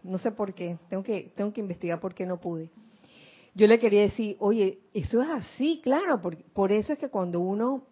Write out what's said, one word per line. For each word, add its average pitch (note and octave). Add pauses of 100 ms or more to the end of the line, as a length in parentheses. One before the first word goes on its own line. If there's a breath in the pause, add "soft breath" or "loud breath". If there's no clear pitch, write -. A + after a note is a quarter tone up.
no F#3
sé A3
por G#3
qué, F3 (100)
tengo G3
que, F#3+
tengo G#3
que G#3+
investigar F3
por F#3
qué F#3
no F3+
pude. E3 (840 loud breath)
Yo G#3
le A3+
quería G#3
decir, G#3
oye, G3 (160)
eso A3
es C#4+
así, D4
claro, C#4+
por, E3+
por G3
eso G#3+
es D4
que C#4+
cuando F3
uno A3+